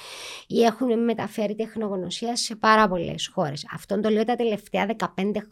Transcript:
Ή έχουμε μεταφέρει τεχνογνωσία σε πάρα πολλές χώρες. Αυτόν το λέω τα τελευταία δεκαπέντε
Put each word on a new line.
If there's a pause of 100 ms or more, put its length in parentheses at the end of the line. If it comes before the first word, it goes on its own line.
(460)
Ή
έχουμε
μεταφέρει
τεχνογνωσία
σε
πάρα
πολλές
χώρες.
Αυτόν
το
λέω
τα
τελευταία
δεκαπέντε